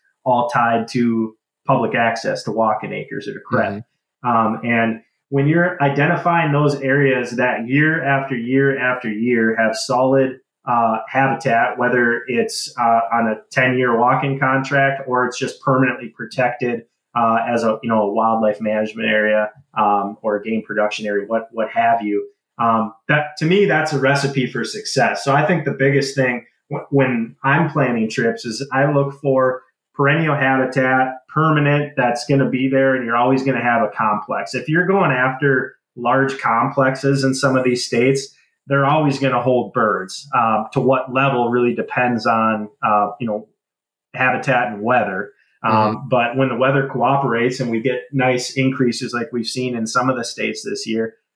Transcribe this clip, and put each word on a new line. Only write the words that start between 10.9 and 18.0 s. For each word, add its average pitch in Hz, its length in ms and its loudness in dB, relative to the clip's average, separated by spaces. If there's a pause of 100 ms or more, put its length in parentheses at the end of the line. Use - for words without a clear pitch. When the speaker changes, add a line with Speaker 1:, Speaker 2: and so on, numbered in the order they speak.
Speaker 1:
habitat, 123 720 0
whether 120 500 2
it's, 113 500 -4
uh, 117 220 2 (120)
on 113 160 0
a 110 80 -2 (140)
ten-year 127 480 2
walking 135 400 2
contract 135 680 0
or 123 200 0
it's 120 120 -6
just 123 220 -8
permanently 127 480 0
protected, 120 800 -4 (300)
uh, 117 280 2
as 117 200 -2
a, 110 180 2
you 120 60 -6
know, 113 140 2